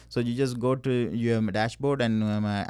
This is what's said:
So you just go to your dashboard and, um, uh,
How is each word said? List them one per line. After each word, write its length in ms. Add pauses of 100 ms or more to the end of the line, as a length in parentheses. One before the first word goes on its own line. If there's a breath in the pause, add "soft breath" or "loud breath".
So 120
you 140
just 240
go 160
to 160 (240)
your 360
dashboard 500
and, 240
um, 220
uh, 240